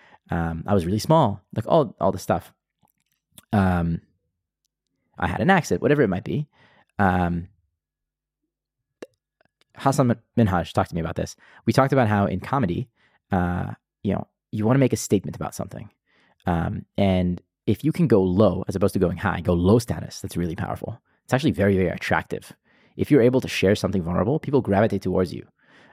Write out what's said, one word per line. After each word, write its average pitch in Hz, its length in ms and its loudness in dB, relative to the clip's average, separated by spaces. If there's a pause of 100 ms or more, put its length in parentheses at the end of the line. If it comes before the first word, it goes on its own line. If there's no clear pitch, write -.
(280)
Um, 85 380 -4
I 104 80 0
was 90 100 2
really 98 140 -2
small, 135 420 2 (140)
like, 110 140 -6
all, 143 320 2
all 92 100 2
this 92 140 -8
stuff. - 280 -4 (1000)
Um, 87 480 0 (1160)
I 90 120 -4
had 90 120 -4
an 151 100 2
accent, 160 300 0
whatever 143 220 2
it 107 60 2
might 92 160 -4
be. 147 240 -4 (500)
Um, 90 480 0 (2250)
Hassan 135 320 2
Min-, 117 100 0 (180)
Minhaj 92 360 2
talked - 180 0
to - 40 -12
me 85 60 -2
about 80 160 -6
this. - 200 -6 (280)
We 113 80 2
talked 135 200 2
about 127 160 2
how 101 180 2
in 90 140 -2
comedy, 113 480 -4 (420)
uh, 92 440 -2 (280)
you 98 120 -2
know, - 120 -6 (240)
you 107 160 -2
wanna 127 120 4
make 127 140 4
a 110 40 -2
statement 90 400 -2
about - 180 -10
something. - 360 -12 (560)
Um, 87 400 -2 (120)
and 90 420 2 (260)
if - 180 -2
you 156 80 2
can 170 140 0
go 107 160 4
low 92 460 2
as 92 80 -4
opposed 92 180 0
to 104 40 -2
going 87 200 0
high, 85 220 -4
go 90 120 -2
low 92 260 4
status, - 420 -6
that's - 160 -10
really 85 200 -4
powerful. - 440 -10 (240)
It's - 100 -2
actually 139 160 0
very, 98 260 2
very 92 120 0
attractive. - 640 -6 (440)
If - 140 -4
you're 139 120 6
able 127 200 4
to - 60 -8
share 98 260 2
something 95 280 -2
vulnerable, 92 360 -2
people 139 220 0
gravitate 98 420 0
towards 90 320 0
you. - 120 -14 (460)